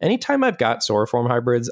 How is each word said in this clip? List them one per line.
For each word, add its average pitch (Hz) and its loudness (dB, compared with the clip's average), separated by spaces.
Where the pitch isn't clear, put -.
Anytime 262 0
I've 233 0
got 113 0
Sauroform 113 0
Hybrids, 120 0